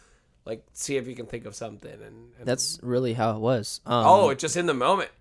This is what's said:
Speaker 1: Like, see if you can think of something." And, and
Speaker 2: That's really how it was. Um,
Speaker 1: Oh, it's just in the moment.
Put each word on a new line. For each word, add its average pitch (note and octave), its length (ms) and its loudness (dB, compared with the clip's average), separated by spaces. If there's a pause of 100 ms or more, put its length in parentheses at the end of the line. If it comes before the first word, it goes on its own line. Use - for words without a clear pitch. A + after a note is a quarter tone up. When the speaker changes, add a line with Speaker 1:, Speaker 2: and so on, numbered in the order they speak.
(440)
Speaker 1:
Like, - 300 -10
see - 240 -6
if B2 100 -6
you C3 80 -12
can A2+ 120 -14
think A#2 180 -12
of G#2 100 -14
something." A2 360 -14
And, A2 480 -20
and A#2+ 80 -16
Speaker 2:
That's - 340 -2
really B2 320 0
how A2+ 220 0
it A2 40 -6
was. A2+ 460 -2
Um, A#2+ 220 2
Speaker 1:
Oh, F3+ 220 8
it's C3+ 120 -4
just D#3+ 160 -4
in F3 80 0
the D#3+ 80 2
moment. D3 480 0